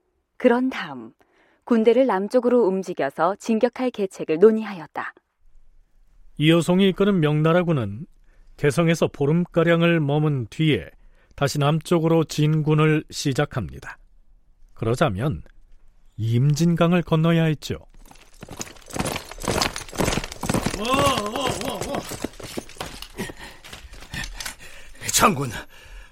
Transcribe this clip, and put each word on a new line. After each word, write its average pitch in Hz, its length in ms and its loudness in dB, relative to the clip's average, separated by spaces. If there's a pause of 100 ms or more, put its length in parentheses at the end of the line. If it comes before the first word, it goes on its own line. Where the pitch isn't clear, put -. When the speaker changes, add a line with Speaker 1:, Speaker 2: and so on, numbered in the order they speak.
(380)
Speaker 1:
그런 247 320 2
다음 139 420 -10 (540)
군대를 233 420 4
남쪽으로 233 580 2
움직여서 180 760 -2
진격할 247 520 -2
계책을 165 480 -4
논의하였다. 202 720 2 (1200)
Speaker 2:
이여송이 170 520 4
이끄는 196 300 2
명나라군은 151 880 0 (500)
개성에서 165 540 2
보름가량을 170 920 2
머문 147 480 0
뒤에 123 420 0 (460)
다시 143 240 -2
남쪽으로 160 640 2
진군을 156 840 2
시작합니다. - 880 -4 (760)
그러자면 117 720 -2 (720)
임진강을 147 840 2
건너야 165 440 2
했죠. 151 340 -4 (3000)
Speaker 3:
와, 214 80 -4
와, 262 560 0 (220)
와, 269 80 -6
와. 226 260 -6 (3250)
장군, 143 360 2 (600)